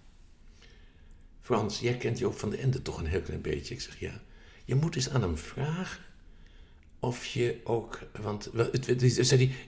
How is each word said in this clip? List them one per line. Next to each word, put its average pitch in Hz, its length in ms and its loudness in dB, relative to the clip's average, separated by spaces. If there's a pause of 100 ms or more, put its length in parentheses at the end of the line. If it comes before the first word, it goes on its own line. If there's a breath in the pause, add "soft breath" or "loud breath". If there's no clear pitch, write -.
(1400 soft breath)
"Frans, 107 400 0
jij 120 160 0
kent 127 220 -2
Joop - 200 0
van 107 120 -2
den 101 80 -4
Ende 131 240 0
toch - 160 -6
een 85 80 -2
heel 87 140 0
klein 82 200 -6
beetje?" - 340 -4
Ik - 60 -10
zeg, - 200 -12
"Ja." 85 200 -8 (440 soft breath)
"Je 127 100 0
moet 160 220 2
eens 131 140 0
aan 131 120 4
hem 82 140 0
vragen 160 640 -4 (1000 soft breath)
of 123 240 -2
je 120 400 0
ook, 113 340 -2 (220)
want 104 320 -4
wel, 117 200 2
het, 131 140 0
het, 127 140 2
het, 123 260 6
zei 131 200 8
hij, 131 80 0 (120)